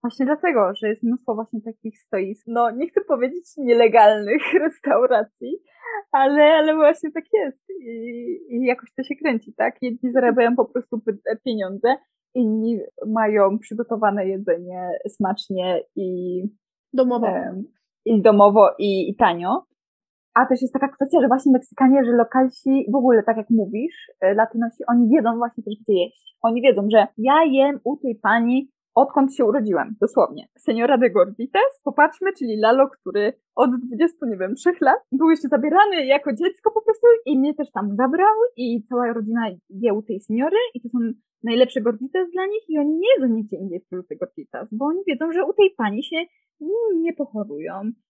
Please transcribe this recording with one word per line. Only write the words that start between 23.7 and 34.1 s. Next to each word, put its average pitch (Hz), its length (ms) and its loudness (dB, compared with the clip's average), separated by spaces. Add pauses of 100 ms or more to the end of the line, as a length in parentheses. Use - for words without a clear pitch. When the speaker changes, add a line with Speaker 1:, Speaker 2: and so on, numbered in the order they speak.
Speaker 1:
e, 190 120 2
Latynosi, 226 540 -2
oni 240 220 4
wiedzą 233 280 2
właśnie 233 260 -6
też, 208 180 -10
gdzie 214 120 -2
jeść. - 480 -4
Oni 233 200 0
wiedzą, 208 300 4
że 214 160 6 (100)
ja 277 340 4
jem 269 320 2
u 277 140 -4
tej 240 260 -6
pani, 233 480 0 (240)
odkąd 269 400 2
się 254 100 2
urodziłam, 214 560 0
dosłownie. 196 460 0 (120)
Seniora 233 380 0
de 247 120 2
Gorditas, 302 760 0
popatrzmy, 311 560 0
czyli 226 200 -4
Lalo, 254 300 4
który 208 440 -4 (220)
od 269 140 2 (180)
dwudziestu, 302 380 -2